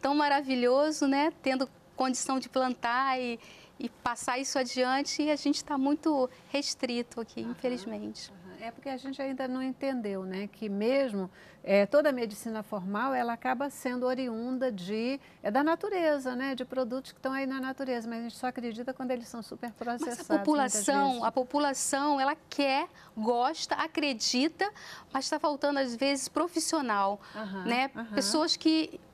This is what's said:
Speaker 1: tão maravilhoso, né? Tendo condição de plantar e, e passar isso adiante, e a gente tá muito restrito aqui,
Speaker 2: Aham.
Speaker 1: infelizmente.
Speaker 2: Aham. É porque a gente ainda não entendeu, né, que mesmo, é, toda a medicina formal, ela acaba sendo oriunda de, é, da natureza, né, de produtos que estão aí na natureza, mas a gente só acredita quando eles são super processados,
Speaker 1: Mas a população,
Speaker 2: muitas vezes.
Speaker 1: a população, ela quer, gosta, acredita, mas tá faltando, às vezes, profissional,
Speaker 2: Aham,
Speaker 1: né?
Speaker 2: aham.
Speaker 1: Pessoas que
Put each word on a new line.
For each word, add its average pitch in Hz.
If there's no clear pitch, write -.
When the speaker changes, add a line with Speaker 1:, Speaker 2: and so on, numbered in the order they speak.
Speaker 1:
tão 277
maravilhoso, 277
né? 285
Tendo 262
condição 262
de 254
plantar 254
e, 240
e 240
passar 247
isso 269
adiante, 254
e 302
a 294
gente 285
tá 294
muito 285
restrito 247
aqui, 226
Speaker 2:
Aham. 226
Speaker 1:
infelizmente. 226
Speaker 2:
Aham. 185
É 226
porque -
a 262
gente 269
ainda 269
não 254
entendeu, 254
né, 190
que -
mesmo, 208
é, 196
toda 294
a -
medicina 226
formal, 208
ela 240
acaba 262
sendo 247
oriunda 254
de, 220
é, 208
da 262
natureza, 320
né, 262
de 254
produtos 254
que -
estão 262
aí 269
na 269
natureza, 254
mas 233
a -
gente 233
só -
acredita 240
quando 262
eles 240
são 233
super 226
processados, 240
Speaker 1:
Mas -
a 311
população, 285
Speaker 2:
muitas 277
vezes. 240
Speaker 1:
a 226
população, 277
ela 269
quer, 285
gosta, 240
acredita, 294
mas 269
tá 302
faltando, 285
às 254
vezes, 269
profissional, 254
Speaker 2:
Aham, 190
Speaker 1:
né? 247
Speaker 2:
aham. 220
Speaker 1:
Pessoas 302
que 320